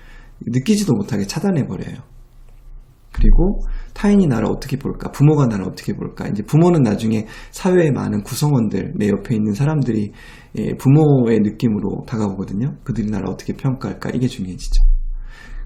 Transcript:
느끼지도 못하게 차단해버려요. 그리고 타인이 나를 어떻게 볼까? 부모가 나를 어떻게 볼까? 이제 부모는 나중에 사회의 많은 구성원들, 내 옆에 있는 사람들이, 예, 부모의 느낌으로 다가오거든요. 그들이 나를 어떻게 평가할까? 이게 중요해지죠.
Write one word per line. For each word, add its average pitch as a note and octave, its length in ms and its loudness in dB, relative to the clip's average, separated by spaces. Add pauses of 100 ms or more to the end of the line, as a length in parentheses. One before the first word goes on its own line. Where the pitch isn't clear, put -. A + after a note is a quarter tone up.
(460)
느끼지도 D3+ 480 2
못하게 G2+ 320 -2
차단해버려요. A#2+ 720 -4 (1160)
그리고 D3 460 6 (340)
타인이 G3+ 340 4
나를 A2 180 0
어떻게 G2+ 320 -4
볼까? - 340 -8
부모가 D3 360 4
나를 G2 200 -2
어떻게 - 260 -8
볼까? F#2 340 -10
이제 G#2 160 -4
부모는 E3 380 4
나중에 A2 440 0 (260)
사회의 F3+ 400 2
많은 G#2 320 -4
구성원들, A2 760 -2
내 G2+ 120 0
옆에 G2+ 260 -2
있는 G#2+ 180 0
사람들이, A#2 580 -2 (460)
예, - 200 -6
부모의 C3 640 4
느낌으로 G#2 680 -2
다가오거든요. G#2 760 -6
그들이 G#2+ 280 -4
나를 F#2+ 180 -4
어떻게 - 240 -8
평가할까? - 600 -6
이게 B2+ 140 -2
중요해지죠. - 540 -2 (840)